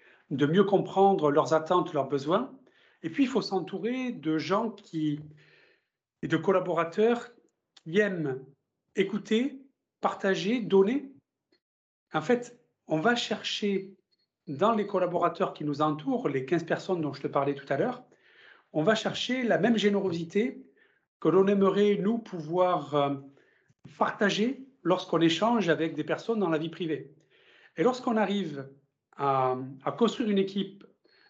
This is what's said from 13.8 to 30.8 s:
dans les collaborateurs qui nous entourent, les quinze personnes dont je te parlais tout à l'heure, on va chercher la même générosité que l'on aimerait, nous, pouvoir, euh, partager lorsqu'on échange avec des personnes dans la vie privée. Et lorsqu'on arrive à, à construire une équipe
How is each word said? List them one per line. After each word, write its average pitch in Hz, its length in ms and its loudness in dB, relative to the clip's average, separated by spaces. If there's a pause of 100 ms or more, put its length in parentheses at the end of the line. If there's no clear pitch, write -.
dans 170 240 2
les 208 140 0
collaborateurs 175 640 -2
qui - 120 -10
nous 147 180 -2
entourent, 151 480 -2
les 131 160 -4
quinze 165 180 0
personnes 175 380 -4
dont 139 100 -4
je - 80 -12
te 147 80 -4
parlais 139 260 -2
tout - 160 -8
à 139 60 -2
l'heure, 226 260 -2 (680)
on 160 120 0
va 214 100 4
chercher 220 480 -4
la 196 160 2
même 226 180 2
générosité 196 880 0 (540)
que 160 100 -2
l'on 190 200 6
aimerait, 202 520 4
nous, 214 180 0
pouvoir, 165 760 -2
euh, 139 200 2 (840)
partager 208 680 0 (200)
lorsqu'on 175 360 0
échange 190 480 2
avec 156 260 0
des 147 100 -6
personnes 214 340 -4
dans 185 100 0
la 160 100 2
vie 165 100 -6
privée. 156 440 -6 (640)
Et 165 60 0
lorsqu'on 247 340 0
arrive 180 520 -2 (480)
à, 131 400 0 (280)
à - 80 -2
construire 220 380 0
une 196 80 2
équipe 196 460 -4 (460)